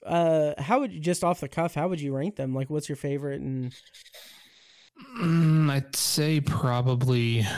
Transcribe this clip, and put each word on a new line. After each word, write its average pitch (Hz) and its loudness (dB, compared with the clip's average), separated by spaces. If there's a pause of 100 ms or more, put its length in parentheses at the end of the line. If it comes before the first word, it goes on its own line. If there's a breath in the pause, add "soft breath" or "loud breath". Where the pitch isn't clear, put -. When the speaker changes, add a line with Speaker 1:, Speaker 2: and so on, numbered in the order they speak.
Speaker 1:
Uh, 160 2
how 202 0
would 262 -2
you, 165 -12
just 170 -2
off 175 0
the 143 -8
cuff, 170 -4
how 151 -2
would 175 -4
you 139 -4
rank 170 -4
them? 131 -4
Like, 135 -4
what's 151 -4
your 147 -4
favorite? 139 -6
And 131 -6 (1500 loud breath)
Speaker 2:
Mm, 160 4
I'd 139 -2
say 151 2
probably 123 2 (140 loud breath)